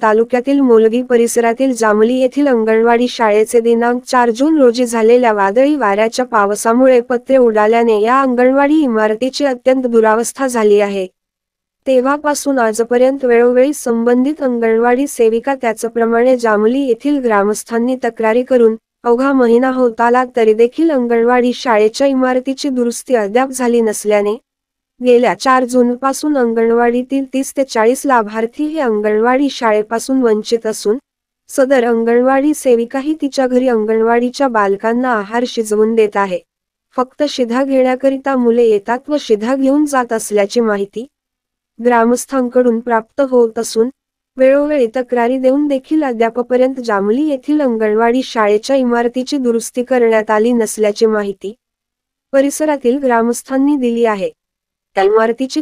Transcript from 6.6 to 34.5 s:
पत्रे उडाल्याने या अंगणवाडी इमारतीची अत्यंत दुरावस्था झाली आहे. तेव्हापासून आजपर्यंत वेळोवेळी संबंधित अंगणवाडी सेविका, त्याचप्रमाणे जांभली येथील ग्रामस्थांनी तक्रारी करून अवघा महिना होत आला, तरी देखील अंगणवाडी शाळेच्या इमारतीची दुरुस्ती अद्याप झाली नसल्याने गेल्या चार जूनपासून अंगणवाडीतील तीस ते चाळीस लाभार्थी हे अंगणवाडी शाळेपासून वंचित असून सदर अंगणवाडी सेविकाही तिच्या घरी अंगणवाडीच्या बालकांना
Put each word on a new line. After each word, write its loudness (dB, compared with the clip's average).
पत्रे -2
उडाल्याने 2
या 2
अंगणवाडी 2
इमारतीची -2
अत्यंत -2
दुरावस्था 0
झाली 2
आहे. -2
तेव्हापासून -2
आजपर्यंत 0
वेळोवेळी 2
संबंधित -2
अंगणवाडी 0
सेविका, 0
त्याचप्रमाणे 0
जांभली 0
येथील -2
ग्रामस्थांनी -2
तक्रारी 0
करून 2
अवघा 0
महिना 2
होत -2
आला, 2
तरी 4
देखील 2
अंगणवाडी 0
शाळेच्या 0
इमारतीची -2
दुरुस्ती -4
अद्याप 0
झाली 0
नसल्याने 0
गेल्या 4
चार 0
जूनपासून 0
अंगणवाडीतील 0
तीस -4
ते -2
चाळीस 0
लाभार्थी -2
हे -6
अंगणवाडी 0
शाळेपासून -2
वंचित -2
असून -4
सदर 0
अंगणवाडी 0
सेविकाही -2
तिच्या -2
घरी 0
अंगणवाडीच्या 0
बालकांना -2